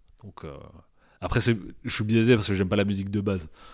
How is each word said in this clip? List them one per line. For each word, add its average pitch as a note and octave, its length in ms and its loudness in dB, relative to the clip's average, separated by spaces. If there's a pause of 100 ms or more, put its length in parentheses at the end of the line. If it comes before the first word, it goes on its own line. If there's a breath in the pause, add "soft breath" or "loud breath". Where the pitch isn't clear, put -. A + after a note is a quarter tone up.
(240)
donc, G2 200 -18
euh, C#2+ 120 -14 (640 soft breath)
après, F2+ 180 -2
c'est, A#2 180 2 (280)
je A#2+ 100 -6
suis - 80 -2
biaisé A2+ 320 4
parce G#2 140 2
que G#2 60 0
j'aime F#2+ 140 0
pas F#2+ 60 -2
la G2+ 100 4
musique G2 280 -2
de G#2 80 -2
base. F#2+ 280 -2 (260 loud breath)